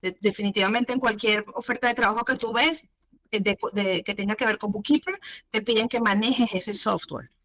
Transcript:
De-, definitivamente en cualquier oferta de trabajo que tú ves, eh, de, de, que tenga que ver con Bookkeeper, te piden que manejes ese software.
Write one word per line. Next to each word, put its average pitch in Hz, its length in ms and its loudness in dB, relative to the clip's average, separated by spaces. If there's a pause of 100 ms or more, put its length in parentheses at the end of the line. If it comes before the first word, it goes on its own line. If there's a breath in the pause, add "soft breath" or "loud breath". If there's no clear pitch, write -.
De-, 185 200 -4
definitivamente 208 720 2
en 247 60 0
cualquier 214 440 2 (100)
oferta 247 340 -4
de 240 80 2
trabajo 226 300 0
que 262 100 0
tú 226 180 -6
ves, 302 320 0 (460)
eh, 214 100 0
de, 196 160 0 (160)
de, 190 300 0
que 202 120 -4
tenga 202 200 -2
que 233 100 -4
ver 214 120 2
con 214 140 -4
Bookkeeper, 294 480 0 (300 loud breath)
te 220 120 -2
piden 220 260 2
que 247 140 -2
manejes 226 520 2
ese 190 200 -4
software. 185 580 -4 (140)